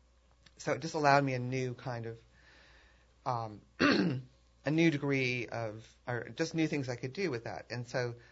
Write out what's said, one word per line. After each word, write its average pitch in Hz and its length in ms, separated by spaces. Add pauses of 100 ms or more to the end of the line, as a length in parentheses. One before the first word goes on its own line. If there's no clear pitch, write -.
(560)
so - 160
it 127 80
just 160 140
allowed 143 280
me 135 120
a 123 40
new 127 360
kind 117 320
of, 113 100 (1080)
um, 113 360 (180)
<clears throat> 190 440 (420)
a 139 60
new 165 200
degree 135 560
of, 113 380 (240)
or 117 280
just 160 200
new 160 100
things 147 220
I 123 80
could 131 160
do 190 180
with 117 140
that. 98 260
And 117 180
so 123 260 (180)